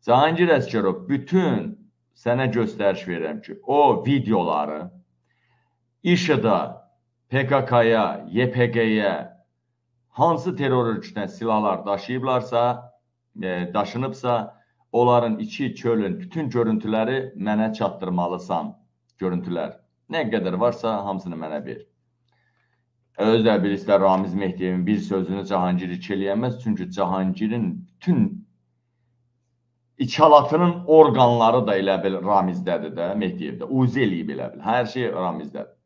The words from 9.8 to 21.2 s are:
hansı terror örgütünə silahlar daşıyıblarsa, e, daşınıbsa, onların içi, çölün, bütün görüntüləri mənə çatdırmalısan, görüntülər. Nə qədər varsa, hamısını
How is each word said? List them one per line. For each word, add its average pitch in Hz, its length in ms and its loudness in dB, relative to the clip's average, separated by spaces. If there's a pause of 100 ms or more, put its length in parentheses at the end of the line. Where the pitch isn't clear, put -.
hansı 160 460 0
terror 131 300 0 (100)
örgütünə 117 320 -8
silahlar 107 580 -2
daşıyıblarsa, 120 1080 -2 (500)
e, 90 300 -4
daşınıbsa, 117 800 -4 (360)
onların 117 480 4
içi, 117 360 -6
çölün, 104 440 0
bütün 156 300 -6
görüntüləri 110 880 -2
mənə 107 380 -2
çatdırmalısan, 90 960 -4 (500)
görüntülər. 87 540 -6 (360)
Nə 165 120 -4 (100)
qədər 92 280 -2
varsa, 113 460 -2
hamısını 92 300 -6